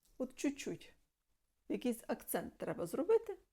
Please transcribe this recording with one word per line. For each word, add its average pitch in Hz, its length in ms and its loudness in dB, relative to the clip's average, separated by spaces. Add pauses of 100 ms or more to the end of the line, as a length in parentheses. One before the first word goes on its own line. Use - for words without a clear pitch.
(180)
от 247 160 -2
чуть-чуть - 600 -2 (720)
якийсь 240 380 0
акцент - 520 -4
треба 170 280 -2
зробити 392 520 4 (140)